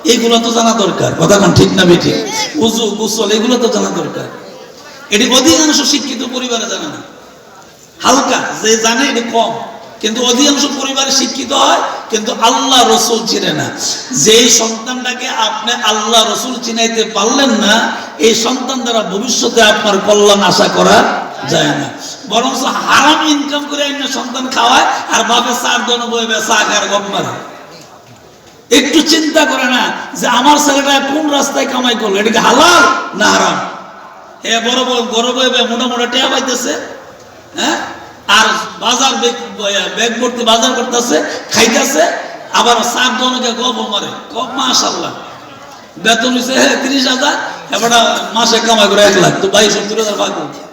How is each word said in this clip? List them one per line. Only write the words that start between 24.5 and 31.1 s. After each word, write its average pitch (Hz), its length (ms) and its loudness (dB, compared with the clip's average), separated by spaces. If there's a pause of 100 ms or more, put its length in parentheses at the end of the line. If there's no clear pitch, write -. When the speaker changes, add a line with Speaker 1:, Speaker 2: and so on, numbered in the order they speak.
Speaker 1:
আর 220 120 0
বাপে 240 300 0 (100)
চার 240 240 -2
জন 240 220 -2
বইবে 226 240 -2
চা 220 220 0
খায় 208 220 2
আর 196 100 -2
গপ 196 260 -2
মারে। 143 360 -6 (1300)
একটু 285 260 4
চিন্তা 311 440 2
করে 262 180 -2
না 247 280 0 (220)
যে 180 140 -4
আমার 247 380 4
ছেলেটা 277 340 2
কোন 285 300 -2